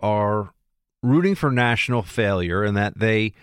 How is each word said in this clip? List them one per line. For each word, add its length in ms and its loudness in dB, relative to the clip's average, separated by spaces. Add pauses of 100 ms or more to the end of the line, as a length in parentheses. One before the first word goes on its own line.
are 520 -2 (500)
rooting 320 2
for 160 0
national 520 0
failure 640 0
and 120 -2
that 220 -2
they 340 0 (100)